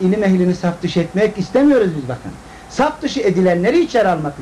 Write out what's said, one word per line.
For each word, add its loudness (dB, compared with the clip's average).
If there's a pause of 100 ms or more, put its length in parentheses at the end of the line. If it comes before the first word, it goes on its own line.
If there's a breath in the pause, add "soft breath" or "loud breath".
ilim 2
ehlini 2
saf -4
dışı -2
etmek 0
istemiyoruz 2
biz -8
bakın. -10 (380 loud breath)
Saf -2
dışı -4
edilenleri 2
içeri 0
almak -2